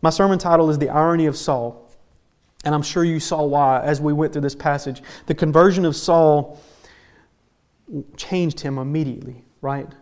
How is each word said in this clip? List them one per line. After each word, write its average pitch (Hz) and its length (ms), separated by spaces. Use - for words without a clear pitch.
my 160 100
sermon 196 280
title 165 320
is 147 80
The 143 120
Irony 160 360
of 139 100
Saul. 120 540
And 151 80
I'm 151 100
sure 170 200
you 165 160
saw 156 240
why 139 400
as 143 180
we 151 120
went 151 200
through 147 100
this 143 120
passage. 143 480
The 160 80
conversion 175 500
of 151 120
Saul 156 640
changed 175 440
him 139 180
immediately, 135 640
right? 139 280